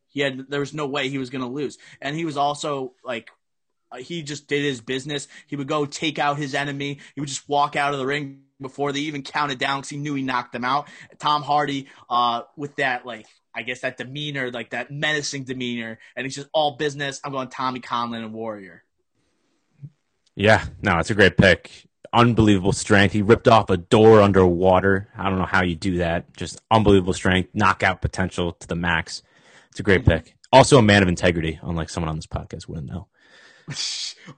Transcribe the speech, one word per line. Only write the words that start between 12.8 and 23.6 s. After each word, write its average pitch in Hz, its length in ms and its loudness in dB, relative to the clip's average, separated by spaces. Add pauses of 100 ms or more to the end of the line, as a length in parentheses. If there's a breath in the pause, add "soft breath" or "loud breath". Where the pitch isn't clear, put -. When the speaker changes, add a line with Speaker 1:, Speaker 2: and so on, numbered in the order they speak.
Speaker 1:
like, 110 200 -14 (280)
I 117 80 -8
guess 123 180 -10
that 127 160 -6
demeanor, 135 540 -8
like, 117 200 -10
that 123 200 -10
menacing 147 540 -4
demeanor, 120 540 -8 (180 soft breath)
and 123 100 -8
he's 135 80 -10
just 139 180 -14
all 147 240 0
business. 139 480 -6
I'm 143 80 -10
going 131 160 -6
Tommy 127 320 -6
Conlon 117 440 -6
and 110 100 -14
Warrior. 104 500 -12 (1500)
Speaker 2:
Yeah, 101 300 4 (180)
no, 92 160 2
it's 80 120 -2
a 113 40 -2
great 98 220 6
pick. - 520 2 (240)
Unbelievable 107 600 4
strength. 101 400 2
He 107 100 0
ripped 110 260 4
off 110 220 6